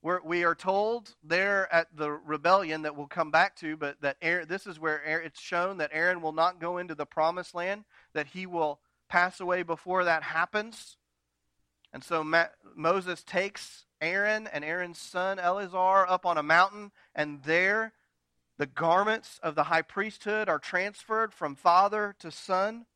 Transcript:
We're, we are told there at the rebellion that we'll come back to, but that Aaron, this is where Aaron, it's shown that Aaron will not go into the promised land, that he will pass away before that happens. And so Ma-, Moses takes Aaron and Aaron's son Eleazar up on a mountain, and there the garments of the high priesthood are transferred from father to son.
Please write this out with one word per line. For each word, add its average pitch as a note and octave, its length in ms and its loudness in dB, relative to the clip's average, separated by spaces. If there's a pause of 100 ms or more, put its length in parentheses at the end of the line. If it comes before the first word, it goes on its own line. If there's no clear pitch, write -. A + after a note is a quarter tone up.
We're, F3 220 -2
we F3 220 0
are E3+ 100 4
told G3+ 600 -2 (100)
there F#3+ 500 2
at E3 220 4
the D3+ 140 -4
rebellion D#3 720 2
that D3+ 120 -4
we'll D3 120 -10
come D#3 240 -4
back E3+ 260 4
to, D#3 200 -8
but C#3+ 260 -6
that C#3 180 -2
Aaron, E3+ 280 -2
this F#3+ 180 -6
is E3+ 120 -14
where D3+ 240 -2
Aaron, D#3 240 -4
it's - 140 -16
shown F#3 380 -4
that D3+ 140 -2
Aaron F3 280 0
will D#3+ 120 -4
not E3+ 280 0
go F3 180 -4
into F3 160 -8
the D3 120 -6
promised E3+ 480 -2
land, F#3+ 300 -6 (280)
that D3 160 -4
he F#3 180 -10
will E3 340 -2 (280)
pass F3+ 320 2
away F3+ 220 -2
before F3+ 420 -2
that E3 180 2
happens. F#3 760 -4 (960)
And B2+ 120 -14
so E3 180 0
Ma-, E3 260 2 (280)
Moses F3 460 -2
takes - 640 -6 (140)
Aaron G#3 520 -2
and D3 120 -6
Aaron's E3+ 340 -6
son F#3+ 400 -4
Eleazar F#3 680 2
up F#3 200 0
on E3+ 100 2
a D3+ 60 0
mountain, G3 500 4 (220)
and D3 300 -6
there F#3+ 480 2 (680)
the D3 80 -2
garments F#3 760 0
of D#3 120 -4
the D3+ 100 2
high D#3+ 180 2
priesthood G#3 680 -4
are D#3+ 100 2
transferred A3 720 -4
from D3 220 -6
father G3+ 640 4
to E3 120 -14
son. G3+ 640 -2